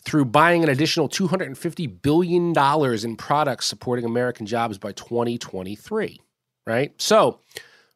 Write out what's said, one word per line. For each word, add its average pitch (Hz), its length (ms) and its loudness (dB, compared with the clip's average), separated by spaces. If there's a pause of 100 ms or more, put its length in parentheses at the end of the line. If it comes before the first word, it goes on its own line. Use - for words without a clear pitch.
through 147 220 2
buying 165 400 4
an 156 60 4
additional 143 380 0
two 190 200 -2
hundred 180 200 -2
and 135 100 -14
fifty 170 280 -6
billion 170 640 2
dollars 139 520 2
in 117 120 -6
products 143 500 -2
supporting 123 380 -4
American 117 420 -4
jobs 113 320 -4
by 104 140 -10
twenty 120 460 -4
twenty-three, 104 840 -10 (460)
right? 120 340 -2
So, 196 400 4 (560)